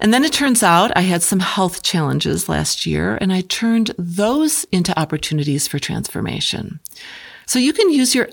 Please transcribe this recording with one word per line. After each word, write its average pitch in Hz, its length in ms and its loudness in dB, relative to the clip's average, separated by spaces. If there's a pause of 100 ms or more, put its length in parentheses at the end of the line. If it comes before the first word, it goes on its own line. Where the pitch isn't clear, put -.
And 214 120 2
then 262 120 4
it 311 80 0
turns 269 320 2
out 180 320 4
I 175 60 4
had 180 200 2
some - 160 0
health 185 460 -2
challenges 143 640 0
last 156 380 -2
year, 160 340 0
and 190 120 0
I 185 100 0
turned 226 540 0
those 208 760 0
into 180 260 0
opportunities 147 680 -2
for 147 100 -4
transformation. - 1040 -6 (640)
So - 140 0
you 269 120 4
can 415 160 2
use 262 240 4
your 240 200 2